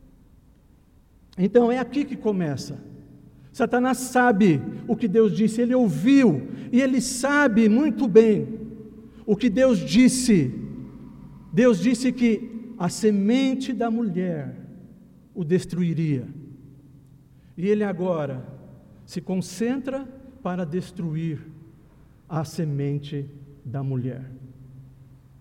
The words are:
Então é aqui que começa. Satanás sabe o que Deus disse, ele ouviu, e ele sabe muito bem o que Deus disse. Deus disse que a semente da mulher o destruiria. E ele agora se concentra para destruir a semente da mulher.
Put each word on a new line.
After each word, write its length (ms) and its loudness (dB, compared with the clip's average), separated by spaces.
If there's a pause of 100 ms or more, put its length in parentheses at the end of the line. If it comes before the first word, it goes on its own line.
(1400)
Então 360 4
é 80 -2
aqui 240 -4
que 120 -10
começa. 600 -4 (760)
Satanás 460 0
sabe 640 4 (240)
o 80 0
que 140 -2
Deus 240 4
disse, 280 0
ele 140 0
ouviu, 760 4 (220)
e 100 4
ele 200 2
sabe 680 2
muito 380 2
bem 540 4 (680)
o 80 2
que 160 0
Deus 300 4
disse. 720 4 (1000)
Deus 280 4
disse 320 0
que 360 0 (300)
a 100 -2
semente 840 0
da 160 -2
mulher 680 -4 (800)
o 100 -6
destruiria. 840 -2 (1300)
E 140 -4
ele 160 2
agora 580 -4 (600)
se 160 -10
concentra 880 -6 (340)
para 220 -6
destruir 840 -6 (800)
a 160 -4
semente 840 -6 (340)
da 200 -8
mulher. 480 -6 (1120)